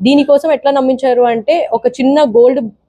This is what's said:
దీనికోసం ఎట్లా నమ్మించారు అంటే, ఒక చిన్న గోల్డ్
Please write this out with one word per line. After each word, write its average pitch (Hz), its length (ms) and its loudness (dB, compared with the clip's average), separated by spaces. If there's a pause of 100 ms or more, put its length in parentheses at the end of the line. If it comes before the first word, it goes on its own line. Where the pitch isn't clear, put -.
దీనికోసం 285 500 2
ఎట్లా 277 180 -2
నమ్మించారు 262 520 0
అంటే, 240 500 -2
ఒక 226 140 -2
చిన్న 269 360 0
గోల్డ్ 240 480 0 (180)